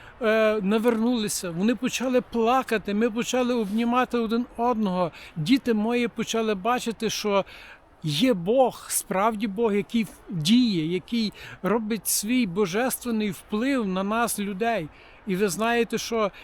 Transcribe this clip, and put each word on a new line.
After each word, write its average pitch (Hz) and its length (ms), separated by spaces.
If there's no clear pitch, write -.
е, 220 400
навернулися, 220 920
вони 202 240
почали 247 460
плакати, 233 720
ми 226 160
почали 240 440
обнімати 233 640
один 233 280
одного. 208 540
Діти 226 380
мої 233 340
почали 220 480
бачити, 226 540
що 202 360
є 165 300
Бог, 214 560
справді 208 580
Бог, 208 280
який 208 320
діє, 180 640
який 214 400
робить 214 440
свій 240 380
божественний 214 840
вплив 233 560
на 185 160
нас, 220 360
людей. 202 480
І 185 80
ви 202 140
знаєте 226 480
що, 220 340